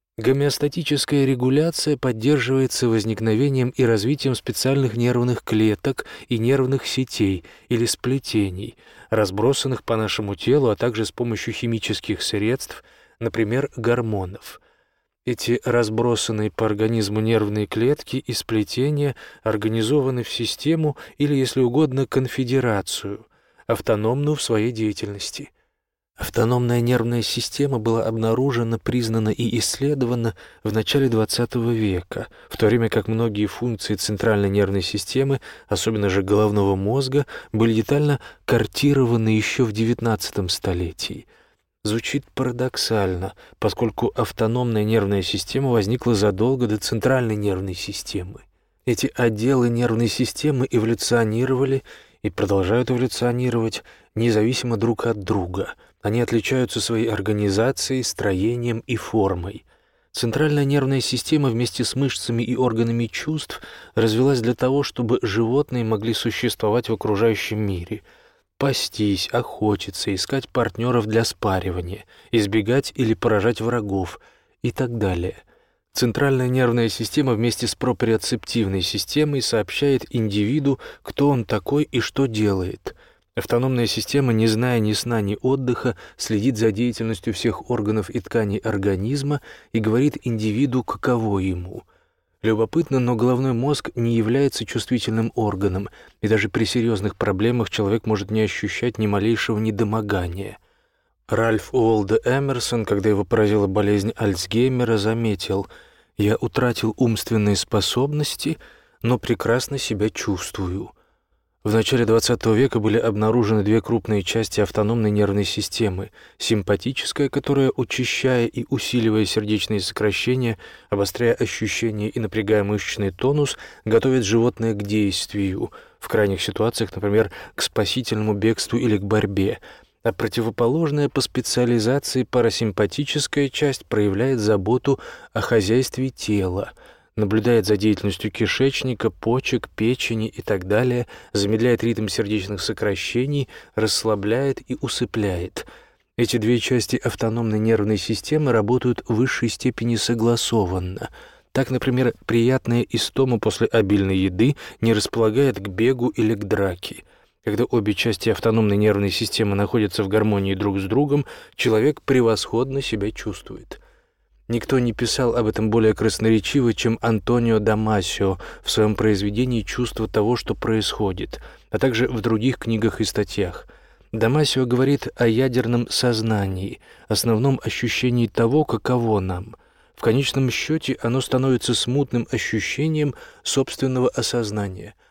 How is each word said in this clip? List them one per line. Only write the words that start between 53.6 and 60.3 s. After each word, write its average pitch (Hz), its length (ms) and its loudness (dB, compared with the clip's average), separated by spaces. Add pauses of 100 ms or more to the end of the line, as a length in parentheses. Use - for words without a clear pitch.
независимо 117 600 2
друг 113 300 0
от 107 180 -2
друга. 92 500 -2 (280)
Они 107 180 0
отличаются 117 600 0
своей 113 280 0
организацией, 107 960 0
строением 113 840 0
и 123 80 -4
формой. 98 720 -2 (480)
Центральная 143 520 0